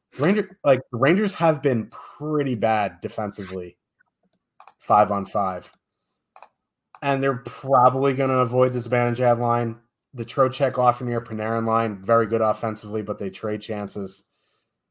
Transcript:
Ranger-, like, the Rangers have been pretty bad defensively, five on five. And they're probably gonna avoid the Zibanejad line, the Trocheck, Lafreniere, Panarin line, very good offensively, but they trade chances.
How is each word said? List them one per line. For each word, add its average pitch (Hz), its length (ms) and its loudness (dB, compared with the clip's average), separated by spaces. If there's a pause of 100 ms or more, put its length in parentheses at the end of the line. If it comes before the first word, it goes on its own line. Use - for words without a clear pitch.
(180)
Ranger-, 196 460 0
like, 131 160 4 (120)
the 120 60 -4
Rangers 190 360 2
have 160 280 0
been 117 260 0
pretty 147 640 -4
bad 104 480 0
defensively, 95 760 -8 (1000)
five 104 320 4
on 98 160 -2
five. 92 440 -4 (1300)
And 139 200 0
they're 135 140 0
probably 131 800 2
gonna 131 240 0
avoid 127 340 2
the 127 60 -4
Zibanejad 120 640 2
line, 117 380 0 (380)
the 117 80 -8
Trocheck, 131 480 0
Lafreniere, 120 500 0
Panarin 113 440 -2
line, 110 360 0
very 113 240 4
good 113 140 0
offensively, 107 600 -4
but 101 160 -8
they 101 100 -6
trade 107 320 -6
chances. 101 640 -10 (680)